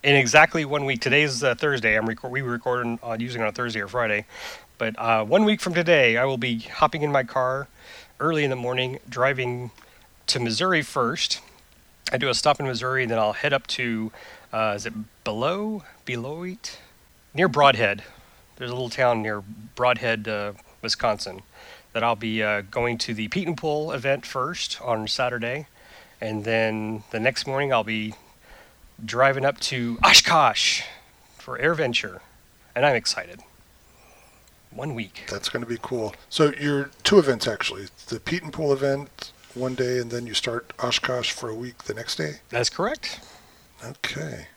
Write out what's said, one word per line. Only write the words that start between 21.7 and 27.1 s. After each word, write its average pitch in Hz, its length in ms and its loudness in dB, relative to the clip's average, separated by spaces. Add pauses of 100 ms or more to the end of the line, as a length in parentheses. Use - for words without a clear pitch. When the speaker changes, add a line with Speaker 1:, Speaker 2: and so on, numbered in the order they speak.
Speaker 1:
that 113 100 -2
I'll 117 120 4
be, 110 260 -2
uh, 104 180 0 (100)
going 120 280 -2
to 117 160 -4
the 107 140 -4
Pete 180 200 -2
and 165 80 -2
Pull 151 340 -2
event 139 360 -2
first - 560 -4
on 110 260 -2
Saturday. 123 580 -2 (540)
And 107 240 -4
then 110 680 0